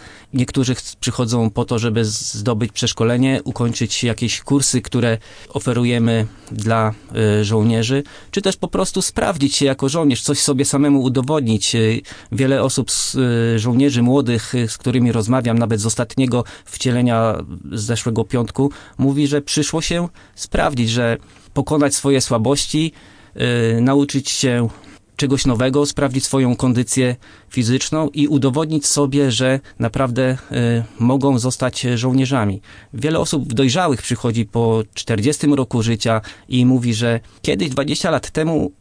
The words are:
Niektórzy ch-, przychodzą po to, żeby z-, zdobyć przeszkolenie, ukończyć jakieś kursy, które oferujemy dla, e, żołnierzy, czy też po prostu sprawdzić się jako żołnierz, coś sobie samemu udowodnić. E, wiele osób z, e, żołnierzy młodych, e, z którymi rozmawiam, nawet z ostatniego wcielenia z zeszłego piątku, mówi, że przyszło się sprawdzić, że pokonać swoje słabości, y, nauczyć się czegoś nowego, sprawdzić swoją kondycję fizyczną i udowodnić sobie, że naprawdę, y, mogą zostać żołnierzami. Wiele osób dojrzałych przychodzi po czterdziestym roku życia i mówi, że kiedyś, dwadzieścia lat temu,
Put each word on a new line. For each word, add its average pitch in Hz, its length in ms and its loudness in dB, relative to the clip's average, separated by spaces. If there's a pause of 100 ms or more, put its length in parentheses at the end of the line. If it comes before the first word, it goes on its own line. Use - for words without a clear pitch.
(340)
Niektórzy 127 400 0
ch-, - 260 -10
przychodzą 117 500 0
po 120 140 -2
to, 117 140 -2
żeby 113 260 0
z-, 107 300 -6
zdobyć 110 380 -2
przeszkolenie, 123 720 0
ukończyć 120 600 -2
jakieś 117 360 -2
kursy, 139 420 0
które 117 360 0 (300)
oferujemy 117 800 0 (260)
dla, 110 420 0 (200)
e, 107 300 2
żołnierzy, 113 580 2 (280)
czy 196 120 -2
też 190 140 0
po 185 120 -6
prostu 190 340 -2
sprawdzić 156 540 0
się 143 100 2
jako 135 220 0
żołnierz, 143 340 2
coś 143 160 0
sobie 139 260 0
samemu 143 380 2
udowodnić. 127 720 0
E, 117 40 0 (540)
wiele 131 300 2
osób 135 280 -2
z, - 260 -4
e, 117 420 2
żołnierzy 123 440 2
młodych, 120 520 2
e, 120 140 0
z - 100 -10
którymi 120 340 2
rozmawiam, 120 460 0
nawet 113 220 0
z 104 60 -2
ostatniego 123 580 0 (200)
wcielenia 123 540 0 (540)
z 110 100 -6
zeszłego 113 420 -2
piątku, 131 460 -2 (280)
mówi, 139 280 2
że 143 160 0
przyszło 151 400 -2
się 170 260 -2 (260)
sprawdzić, 131 560 -2
że 117 260 0 (380)
pokonać 143 400 2
swoje 139 260 2
słabości, 139 720 0 (840)
y, 117 40 2
nauczyć 139 500 2
się 120 380 0 (480)
czegoś 139 300 0
nowego, 131 400 2
sprawdzić 135 380 -2
swoją 127 320 2
kondycję 123 600 0 (340)
fizyczną 131 580 0
i 147 200 0
udowodnić 156 580 0
sobie, 143 440 2
że 131 300 0 (180)
naprawdę, 127 580 0 (160)
y, 117 320 0 (140)
mogą 131 400 2
zostać 127 560 -2
żołnierzami. 123 640 0 (340)
Wiele 151 240 -2
osób 156 340 -2
dojrzałych 135 500 0
przychodzi 117 440 -2
po 113 360 0 (120)
czterdziestym 143 600 0
roku 127 280 0
życia 113 380 0 (280)
i 123 180 2
mówi, 123 280 2
że 117 260 0 (220)
kiedyś, 165 260 0
dwadzieścia 139 420 -2
lat 147 200 -2
temu, 156 500 -2